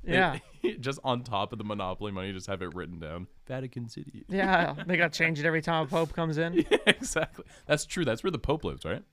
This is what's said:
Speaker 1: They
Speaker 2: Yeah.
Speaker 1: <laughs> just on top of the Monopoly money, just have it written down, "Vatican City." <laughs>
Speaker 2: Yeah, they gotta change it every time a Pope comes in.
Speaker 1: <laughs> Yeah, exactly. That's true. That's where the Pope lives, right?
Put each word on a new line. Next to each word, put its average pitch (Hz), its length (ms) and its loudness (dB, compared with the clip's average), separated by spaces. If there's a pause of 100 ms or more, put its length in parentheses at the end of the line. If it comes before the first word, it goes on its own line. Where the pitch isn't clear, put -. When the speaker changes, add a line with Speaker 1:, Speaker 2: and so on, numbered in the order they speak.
Speaker 1:
They 170 100 -2
Speaker 2:
Yeah. 175 240 4 (200)
Speaker 1:
<laughs> - 220 -2
just 135 240 -2
on 127 200 0
top 104 280 -2
of 117 60 -8
the 104 80 -6
Monopoly 101 460 -4
money, 95 200 -4
just 92 140 -8
have 98 160 -4
it 87 140 -6
written 87 240 -8
down, 82 260 -8 (220)
"Vatican 127 420 -8
City." - 360 -14
<laughs> - 40 -20
Speaker 2:
Yeah, 185 460 4 (100)
they 175 120 2
gotta 170 120 4
change 165 300 2
it 147 80 0
every 160 160 2
time 160 200 2
a 151 40 -2
Pope 165 260 0
comes 160 240 0
in. 165 160 0
Speaker 1:
<laughs> 247 160 4
Yeah, - 160 6
exactly. - 600 0 (200)
That's 147 220 2
true. 175 180 0
That's 117 180 0
where 98 60 2
the - 80 -4
Pope - 260 -2
lives, 69 220 -4
right? - 160 -4 (120)